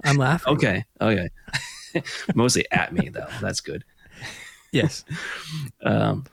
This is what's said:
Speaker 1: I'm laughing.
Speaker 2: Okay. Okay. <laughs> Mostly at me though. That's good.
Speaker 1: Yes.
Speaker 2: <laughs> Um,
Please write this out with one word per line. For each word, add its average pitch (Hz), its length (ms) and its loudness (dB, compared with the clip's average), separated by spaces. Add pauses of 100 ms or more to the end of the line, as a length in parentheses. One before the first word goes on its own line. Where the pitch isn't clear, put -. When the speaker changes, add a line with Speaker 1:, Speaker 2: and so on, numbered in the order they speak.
Speaker 1:
I'm 143 140 4
laughing. 139 360 4
Speaker 2:
Okay. 110 320 2 (160)
Okay. 101 280 2 (520)
<laughs> - 540 -4
Mostly 120 360 4
at 90 220 0
me - 160 0
though. - 180 -10 (140)
That's 95 200 -4
good. - 220 -8 (880)
Speaker 1:
Yes. - 380 0
Speaker 2:
<laughs> 147 40 -10 (680)
Um, 107 520 2